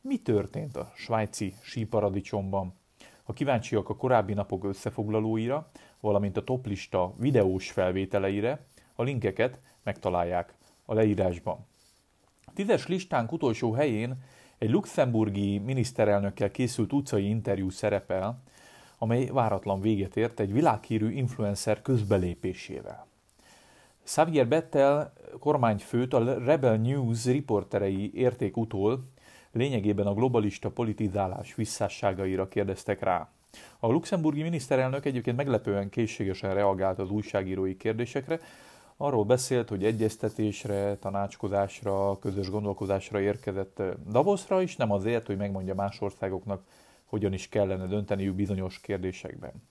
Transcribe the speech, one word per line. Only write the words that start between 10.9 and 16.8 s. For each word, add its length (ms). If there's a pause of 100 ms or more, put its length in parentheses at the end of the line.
leírásban. 720 (800)
A 100
tízes 320
listánk 460
utolsó 400
helyén 500 (360)
egy 120
luxemburgi 880
miniszterelnökkel 920
készült 420